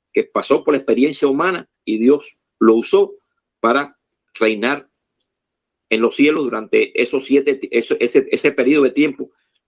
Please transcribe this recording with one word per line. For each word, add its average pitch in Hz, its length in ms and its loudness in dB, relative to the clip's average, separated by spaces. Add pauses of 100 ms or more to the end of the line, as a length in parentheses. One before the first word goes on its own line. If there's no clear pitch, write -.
(120)
Que - 100 0
pasó - 400 -2
por 151 120 0
la 139 40 0
experiencia 135 480 0
humana 165 420 -2 (160)
y 110 140 -4
Dios 131 380 0 (240)
lo 113 160 6
usó 196 380 0 (440)
para 135 400 -2 (360)
reinar 113 540 -2 (1000)
en 113 100 0
los 113 140 0
cielos 151 300 0
durante 110 560 -2
esos 135 260 -4
siete, 139 320 0 (140)
ese, 117 260 -2
ese, 135 320 0
ese 143 220 -2
periodo 139 320 2
de 127 80 0
tiempo 143 380 -4 (380)